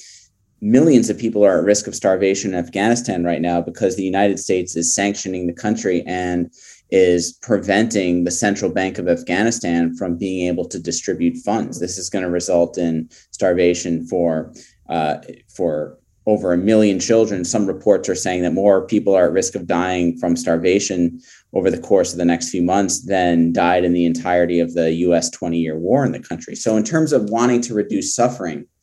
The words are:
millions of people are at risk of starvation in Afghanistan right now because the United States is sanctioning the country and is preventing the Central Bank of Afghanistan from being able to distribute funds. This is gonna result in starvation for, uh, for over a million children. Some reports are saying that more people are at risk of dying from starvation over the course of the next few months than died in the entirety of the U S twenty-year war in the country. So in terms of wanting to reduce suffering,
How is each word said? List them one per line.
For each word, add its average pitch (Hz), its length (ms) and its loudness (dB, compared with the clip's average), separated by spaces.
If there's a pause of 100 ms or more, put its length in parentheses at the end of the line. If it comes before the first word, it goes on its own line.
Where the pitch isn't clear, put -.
(600)
millions 123 480 4
of 98 100 -2
people 113 240 0
are 95 160 6
at 80 60 0
risk 101 220 2
of 95 80 -10
starvation 95 580 0
in 90 60 -4
Afghanistan 98 680 -2
right 82 160 0
now 87 220 0
because 92 340 -2
the 98 80 -4
United 95 340 0
States 90 380 -4
is 85 180 -2
sanctioning 98 520 -4
the 85 80 -4
country 101 520 -2
and 90 460 -4 (380)
is 90 500 4
preventing 98 840 0
the 90 60 -2
Central 98 400 0
Bank 95 280 -4
of 90 100 -4
Afghanistan 85 880 0
from 87 220 -4
being 92 300 -2
able 87 180 -2
to 98 120 -10
distribute 85 600 -2
funds. 101 420 -4
This 87 160 -6
is 90 140 -10
gonna 92 180 -4
result 87 480 0
in 82 320 -2 (220)
starvation 87 760 0
for, 85 460 -2 (380)
uh, 80 280 -2 (380)
for 76 400 -4 (300)
over 104 260 2
a 87 60 2
million 104 420 4
children. 104 440 2
Some 104 200 -2
reports 95 440 0
are 95 60 0
saying 90 280 -2
that 87 100 0
more 95 340 4
people 101 280 2
are 90 120 6
at 78 60 0
risk 92 220 -2
of 87 120 -8
dying 90 520 0
from 85 180 0
starvation 87 840 0 (320)
over 92 180 0
the 85 100 -2
course 95 320 2
of 87 60 -10
the 87 60 0
next 85 260 0
few 90 120 -2
months 92 440 0
than 87 460 2
died 90 320 2
in 87 100 2
the 87 100 2
entirety 87 560 0
of 82 140 -2
the 82 180 0
U 85 220 2
S 82 160 0
twenty-year 82 480 -4
war 113 260 0
in 92 80 -2
the - 80 -10
country. - 340 -12
So 110 220 -2
in 107 80 0
terms 160 280 0
of 107 180 0
wanting 120 320 2
to 120 120 -6
reduce 104 400 -2
suffering, 95 520 -4 (160)